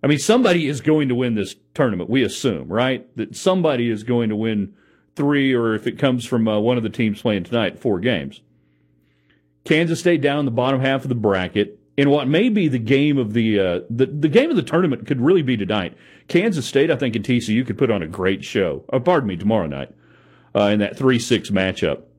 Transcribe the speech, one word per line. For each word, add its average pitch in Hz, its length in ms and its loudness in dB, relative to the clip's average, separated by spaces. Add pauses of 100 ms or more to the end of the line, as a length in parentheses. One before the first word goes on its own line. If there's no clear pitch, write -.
I 135 60 0
mean, 147 120 2
somebody 190 480 2
is 135 120 -4
going 151 300 2
to 123 60 0
win 123 180 -2
this 101 220 -4 (180)
tournament, 95 360 -2
we 127 140 2
assume, 90 460 -4
right? 123 360 -2 (120)
That - 180 -8
somebody 160 540 0
is 107 140 -4
going 120 260 0
to 107 60 -2
win 104 380 -2 (420)
three, 143 380 2
or 117 200 0
if 107 140 -4
it - 120 -6
comes 127 240 0
from, 113 240 0
uh, 107 120 2
one 120 180 2
of 113 60 -2
the 107 60 -4
teams 107 320 -2
playing 101 220 0
tonight, 110 360 -2
four 101 200 0
games. 87 420 -4 (1200)
Kansas 165 340 0
State 170 220 2
down 143 180 0
in 143 60 -2
the 127 60 -2
bottom 127 280 0
half 135 240 0
of 139 60 -6
the 123 60 0
bracket 101 640 0 (180)
in 143 140 4
what 143 160 2
may 175 220 2
be 202 180 0
the 127 100 -2
game 139 400 2
of 110 160 -2
the, 110 260 2
uh, 92 200 0 (100)
the, 117 160 2
the 147 240 -2
game 262 220 4
of 277 40 0
the 175 60 2
tournament 139 460 -2
could 135 120 -2
really 165 220 4
be 127 160 -2
tonight. 98 400 -4 (300)
Kansas 175 380 0
State, 151 260 2
I 143 40 2
think, 120 200 -4
and 107 100 -4
T 120 140 2
C 110 140 -2
U 123 100 2
could 110 140 -6
put 123 140 2
on 98 120 -2
a 78 40 -8
great 95 360 -2
show. 87 480 -2
Oh, - 80 0
pardon 139 280 2
me, 90 100 -4
tomorrow 98 300 0
night, 69 220 -8 (640)
uh, 104 120 4
in 104 140 2
that 101 180 -2
three 131 220 4
six 117 300 -2
matchup. 95 520 -2 (180)